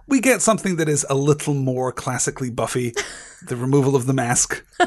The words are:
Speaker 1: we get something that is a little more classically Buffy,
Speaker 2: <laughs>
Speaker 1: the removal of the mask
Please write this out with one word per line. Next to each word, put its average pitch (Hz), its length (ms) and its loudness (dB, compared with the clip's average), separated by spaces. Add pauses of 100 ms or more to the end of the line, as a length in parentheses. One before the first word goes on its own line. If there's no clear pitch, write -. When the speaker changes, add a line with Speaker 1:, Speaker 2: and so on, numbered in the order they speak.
Speaker 1:
we 269 140 2
get 226 200 2
something 190 360 0
that 160 120 0
is 143 220 0
a 139 60 0
little 147 360 2
more 127 400 -2
classically 127 560 -4
Buffy, 120 460 -2 (240)
Speaker 2:
<laughs> - 280 -20
Speaker 1:
the 127 100 -6
removal 135 400 4
of 123 100 0
the 135 60 2
mask 123 520 -2 (220)